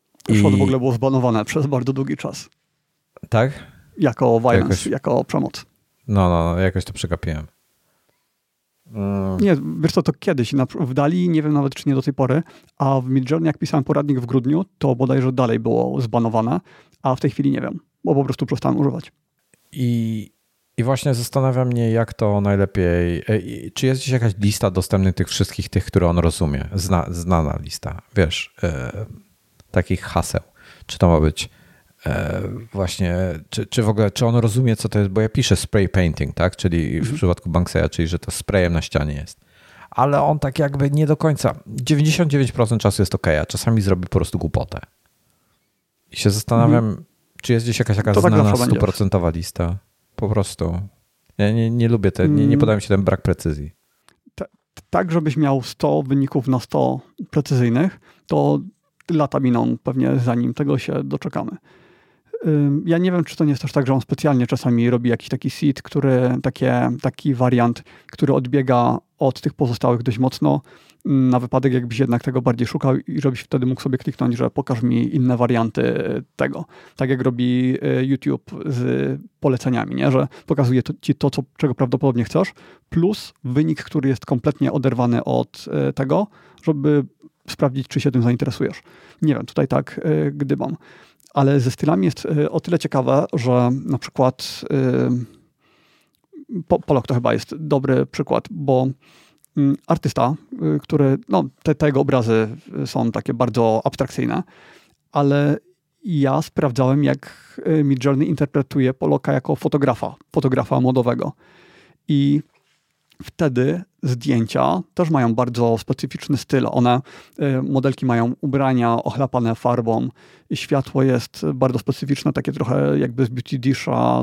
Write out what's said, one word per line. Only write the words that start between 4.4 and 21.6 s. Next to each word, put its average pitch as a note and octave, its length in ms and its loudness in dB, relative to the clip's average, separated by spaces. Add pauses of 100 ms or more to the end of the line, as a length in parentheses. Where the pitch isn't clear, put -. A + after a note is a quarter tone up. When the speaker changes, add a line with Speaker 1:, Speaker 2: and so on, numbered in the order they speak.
Speaker 2:
Jakoś - 220 0
Speaker 1:
jako - 380 -2
przemoc. - 420 -4 (420)
Speaker 2:
No, G2 220 4
no, E2+ 140 2 (100)
no, F2 60 -2
jakoś F#2 260 0
to - 80 -14
przegapiłem. D#2+ 540 -6 (1500)
Mm. G2 460 -2
Speaker 1:
Nie, G3 160 4 (240)
wiesz D#3+ 120 0
co, E3+ 120 2
to - 100 0
kiedyś C3+ 400 -2
na, C3+ 120 2 (140)
w C3 140 -4
Dali, E3 360 0
nie D#3 140 0
wiem D3+ 100 0
nawet, C#3 220 0
czy - 140 -4
nie C#3 60 2
do C3+ 60 0
tej C#3+ 120 -2
pory, C3+ 300 0 (340)
a C3+ 240 2
w B2+ 80 -8
Midjourney, C3+ 380 0
jak D3+ 100 -2
pisałem D3 260 -2
poradnik C#3+ 360 0
w A#2+ 60 -6
grudniu, C3+ 400 0 (120)
to C3+ 180 2
bodajże C3 380 2
dalej A#2+ 260 2
było A#2+ 420 0
zbanowane, A2+ 580 0 (420)
a C3 140 0
w - 40 -12
tej C#3+ 120 0
chwili C#3 200 -2
nie B2 100 -2
wiem, C3 180 -8 (240)
bo D#3 120 2
po C#3 80 2
prostu C3+ 220 -2
przestałem C3 320 -2
używać. C3+ 340 -2 (600)
Speaker 2:
I, A2+ 600 -2 (460)
i A#2 60 0
właśnie C3 300 0
zastanawia B2+ 520 0